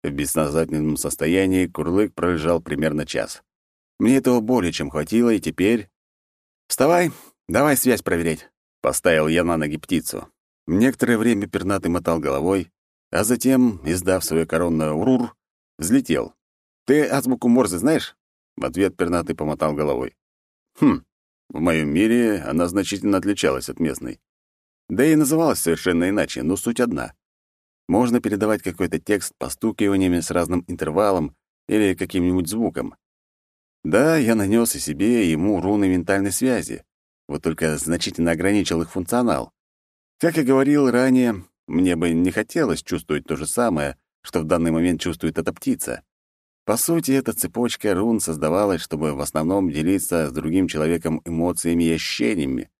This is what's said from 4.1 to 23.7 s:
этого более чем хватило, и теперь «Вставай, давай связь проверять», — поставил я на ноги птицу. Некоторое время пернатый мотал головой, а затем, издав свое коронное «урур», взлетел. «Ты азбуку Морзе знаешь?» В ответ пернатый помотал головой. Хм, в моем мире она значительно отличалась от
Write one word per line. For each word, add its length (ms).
этого 240
более 300
чем 180
хватило, 400
и 100
теперь 480
«Вставай, 440
давай 300
связь 240
проверять», — 480
поставил 460
я 160
на 140
ноги 200
птицу. 520
Некоторое 540
время 280
пернатый 440
мотал 280
головой, 520
а 120
затем, 640
издав 400
свое 220
коронное 460
«урур», 420
взлетел. 560
«Ты 200
азбуку 420
Морзе 280
знаешь?» 400
В 80
ответ 320
пернатый 380
помотал 380
головой. 420
Хм, 240
в 100
моем 300
мире 520
она 260
значительно 520
отличалась 500
от 100